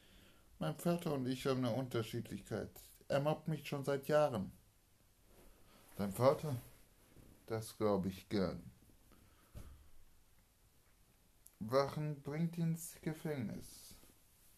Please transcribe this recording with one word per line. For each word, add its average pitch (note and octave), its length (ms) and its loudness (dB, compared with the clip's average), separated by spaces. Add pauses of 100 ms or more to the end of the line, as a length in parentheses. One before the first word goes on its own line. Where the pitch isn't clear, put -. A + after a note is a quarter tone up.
(580)
Mein D#3 180 -2
Vater E3+ 380 2
und B2+ 100 0
ich B2+ 220 0
haben C3 180 4
eine A2+ 100 2
Unterschiedlichkeit. A#2 920 -2 (400)
Er C#3 120 4
mobbt D3+ 280 0
mich D#3 180 -2
schon C#3 200 -4
seit C#3 200 2
Jahren. C3+ 460 4 (1400)
Dein G2 160 -2
Vater? C3 480 4 (840)
Das A2+ 320 -4
glaub G2+ 260 4
ich - 240 -4
gern. F#2 420 0 (3000)
Wachen C#3 600 2
bringt E3 380 -2
ihn E3 140 2
ins - 280 -8
Gefängnis. - 960 -6 (640)